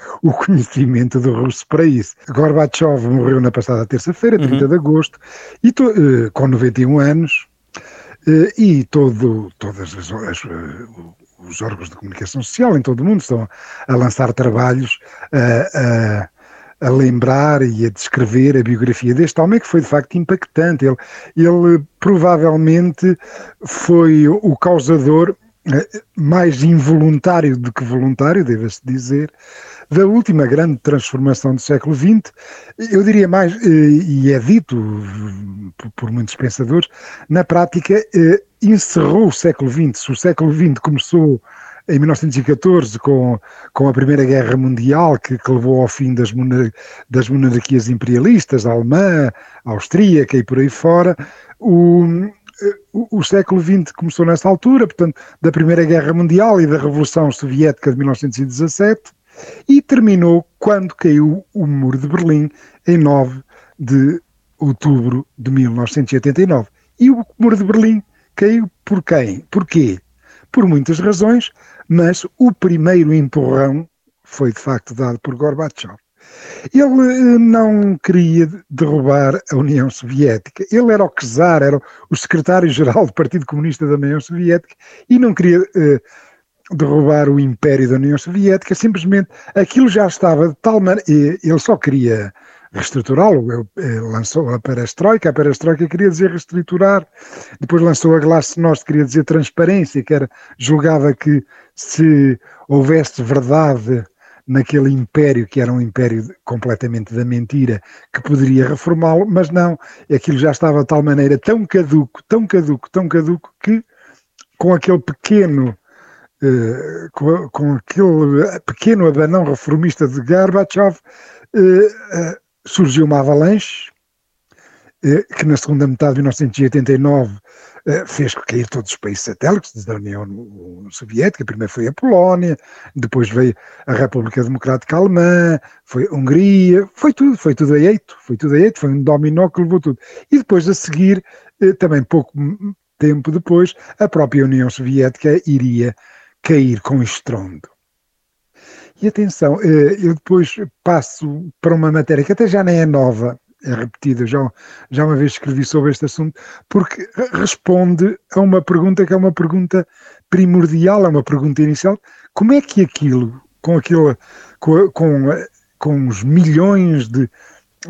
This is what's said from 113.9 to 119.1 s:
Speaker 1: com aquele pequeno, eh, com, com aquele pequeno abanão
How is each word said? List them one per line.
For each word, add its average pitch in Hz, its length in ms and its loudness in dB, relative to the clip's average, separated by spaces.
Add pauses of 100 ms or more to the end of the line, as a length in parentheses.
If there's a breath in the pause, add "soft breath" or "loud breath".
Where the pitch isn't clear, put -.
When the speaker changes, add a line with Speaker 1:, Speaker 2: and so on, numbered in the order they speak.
Speaker 1:
com 180 140 2
aquele 175 280 0
pequeno, 147 760 0 (640 soft breath)
eh, 131 720 -4
com, 156 360 -2
com 147 260 -4
aquele 160 840 0
pequeno 202 480 0
abanão 156 340 0